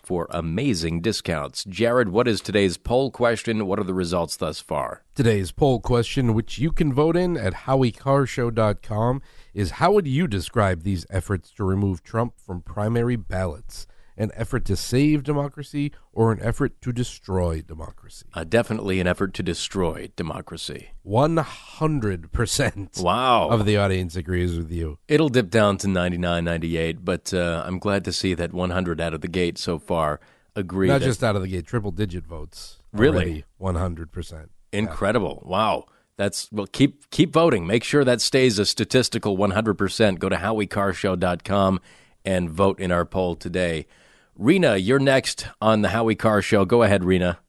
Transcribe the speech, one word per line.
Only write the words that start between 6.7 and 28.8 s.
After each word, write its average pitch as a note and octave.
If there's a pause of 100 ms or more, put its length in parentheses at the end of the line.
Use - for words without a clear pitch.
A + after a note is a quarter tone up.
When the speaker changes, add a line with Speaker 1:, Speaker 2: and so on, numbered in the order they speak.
Speaker 2:
can D3
vote D#3+
in F3
at G2
Howie C3
Carr C#3
Show A#2+
dot A2
com, A#2 (320)
is G2
how F3
would G3+
you D3+
describe F#2+
these F#2
efforts F#2+
to -
remove F#2+
Trump A#2
from F2+
primary A#2
ballots? F#2 (340)
An G#2+
effort A2+
to G2+
save C#3+
democracy C#3+ (200)
or A2+
an G#2
effort -
to B2
destroy F#2
democracy? -
Speaker 1:
Uh, E2+
definitely G2+
an F2+
effort F#2
to F#2+
destroy E2+
democracy. D#2+ (160)
Speaker 2:
One C#3
hundred C3
percent G#2+
Speaker 1:
Wow. G#2+
Speaker 2:
of G#2+
the G#2
audience F#2
agrees F2+
with E2
you. D#2+
Speaker 1:
It'll D3+
dip A#2
down G#2
to -
ninety-nine, F2
ninety-eight, E2
but, F2+
uh, F2
I'm F#2
glad G2
to F#2
see F#2
that E2+
one F2+
hundred F2